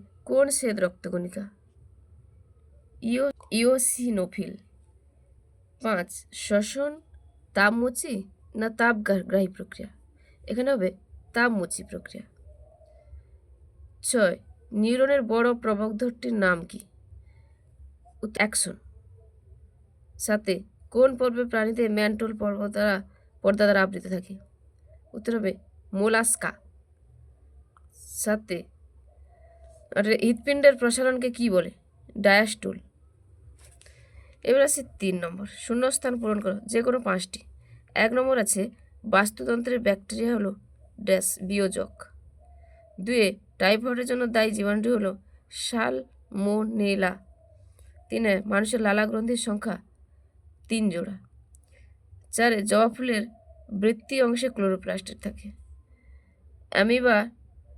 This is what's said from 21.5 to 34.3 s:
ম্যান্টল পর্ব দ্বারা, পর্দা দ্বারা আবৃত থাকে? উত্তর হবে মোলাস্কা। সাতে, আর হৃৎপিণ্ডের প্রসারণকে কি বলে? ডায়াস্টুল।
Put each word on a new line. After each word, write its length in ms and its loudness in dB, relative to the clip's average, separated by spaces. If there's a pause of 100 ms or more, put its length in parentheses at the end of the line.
ম্যান্টল 440 0
পর্ব 340 -4
দ্বারা, 360 0 (380)
পর্দা 220 2
দ্বারা 180 6
আবৃত 260 -2
থাকে? 260 -6 (800)
উত্তর 240 -4
হবে 160 -2 (400)
মোলাস্কা। 580 0 (1400)
সাতে, 680 -6 (1300)
আর 100 2 (180)
হৃৎপিণ্ডের 520 6
প্রসারণকে 560 0
কি 180 0
বলে? 220 2 (460)
ডায়াস্টুল। 600 2 (1600)